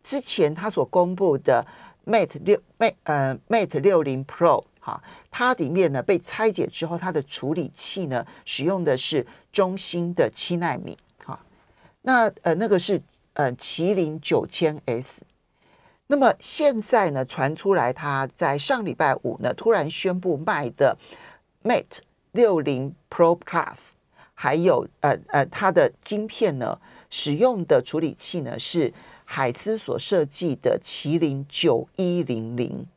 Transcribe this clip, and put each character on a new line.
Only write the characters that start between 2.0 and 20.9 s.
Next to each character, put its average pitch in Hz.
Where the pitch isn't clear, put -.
Mate 196
六 202
，Mate， -
呃， 135
Mate 202
六 165
零 135
Pro -
哈， -
它 254
里 151
面 170
呢 131
被 185
拆 220
解 175
之 -
后， 165
它 175
的 151
处 143
理 143
器 -
呢 120
使 135
用 185
的 143
是 131
中 185
兴 175
的 151
七 -
奈 165
米 -
哈， -
那， 247
呃， 165
那 190
个 185
是， 180
呃， 131
麒 170
麟 160
九 147
千 151
S。 123
那 285
么 262
现 277
在 202
呢， 131
传 139
出 196
来 127
它 135
在 147
上 233
礼 165
拜 143
五 -
呢， 120
突 -
然 165
宣 180
布 175
卖 151
的 -